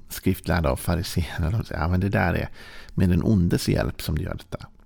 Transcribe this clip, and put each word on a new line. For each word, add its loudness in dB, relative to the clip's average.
skriftlärda 0
och 0
fariséerna, -2
de -2
säger, -6
"Ja, 0
men 2
det 0
där 2
är -2
med 4
den 4
ondes 4
hjälp 0
som -2
du -2
gör -6
detta." -12